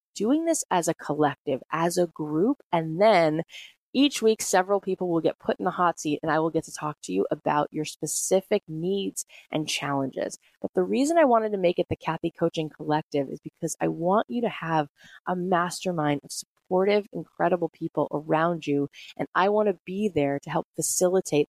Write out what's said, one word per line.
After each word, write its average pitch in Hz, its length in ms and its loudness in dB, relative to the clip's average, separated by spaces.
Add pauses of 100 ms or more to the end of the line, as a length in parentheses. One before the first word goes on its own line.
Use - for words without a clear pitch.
(160)
doing 294 300 0
this 330 260 0
as 175 160 0
a 160 60 2
collective, 143 680 -2 (100)
as 170 260 0
a 175 100 2
group, 160 540 -2 (100)
and 165 300 0
then 165 420 4 (540)
each 277 240 2
week, 220 200 4
several 190 400 2
people 185 260 -4
will 165 140 2
get - 180 0
put - 180 -2
in 196 60 -8
the 185 80 0
hot 175 300 0
seat, 147 200 -2
and 160 80 -2
I 156 100 2
will 160 100 0
get 160 160 -2
to - 80 -18
talk 151 300 -8
to 180 100 -8
you 190 180 0
about 151 400 0
your 151 140 -4
specific - 840 -2
needs 185 580 -4 (240)
and 156 200 -4
challenges. - 680 -4 (240)
But - 120 -8
the 185 100 2
reason 262 340 2
I 330 60 6
wanted 220 300 2
to 196 40 -2
make 180 220 0
it 175 100 0
the 160 60 -2
Kathy 165 340 -4
Coaching 160 400 -2
Collective 151 600 -2
is 151 100 -10
because - 400 -8
I 160 80 0
want 170 420 0
you 240 120 -4
to 220 80 0
have 160 400 -2 (360)
a - 80 -2
mastermind 175 920 0
of - 80 -16
supportive, 196 800 0
incredible 170 560 -2
people - 420 -4
around 160 560 0
you, 143 220 0 (260)
and - 180 -8
I 180 140 4
want 208 220 2
to 180 160 -2
be 196 280 -2
there 143 300 0
to 156 60 -12
help 151 260 -2
facilitate 180 720 2